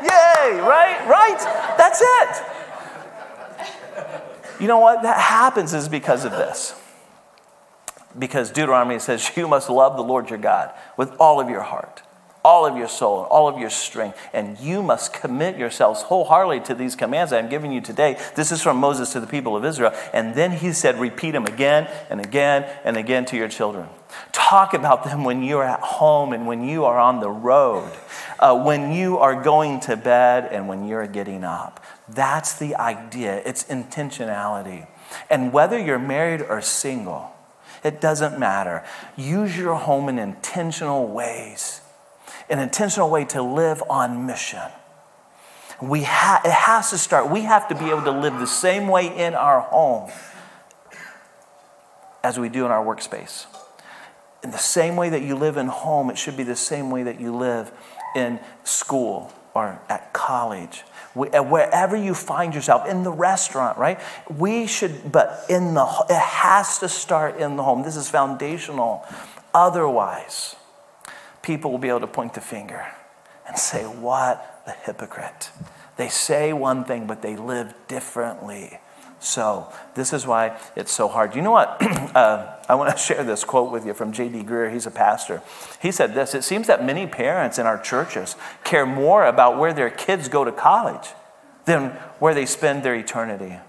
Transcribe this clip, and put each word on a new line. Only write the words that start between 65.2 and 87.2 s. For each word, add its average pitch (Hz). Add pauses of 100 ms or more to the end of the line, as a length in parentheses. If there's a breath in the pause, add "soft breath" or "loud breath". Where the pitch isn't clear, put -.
in 180
the 139
ho-, 156
it 170
has -
to 185
start 156
in 147
the 139
home. 131
This 156
is 147
foundational. 139 (480 loud breath)
Otherwise, 151 (840 loud breath)
people 151
will 127
be 131
able 123
to 113
point 120
the -
finger - (640 soft breath)
and -
say, -
"What 123
a -
hypocrite. - (440 loud breath)
They 120
say 151
one 131
thing, 120
but 107
they 107
live 117 (140)
differently." 107 (460 loud breath)
So 107 (280 loud breath)
this 131
is 131
why 113 (180 loud breath)
it's 98
so 107
hard. 107
You 139
know 202
what? 214
<clears throat> 175 (140)
Uh, 110 (140)
I 127
wanna 139
<laughs> -
share 147
this 107
quote 123
with 110
you 101
from 110
J 123
D 117
Greear. 113
He's 117
a 104
pastor. 104 (400 loud breath)
He 180
said 127
this, 131
"It 135
seems 214
that 165
many 147
parents 135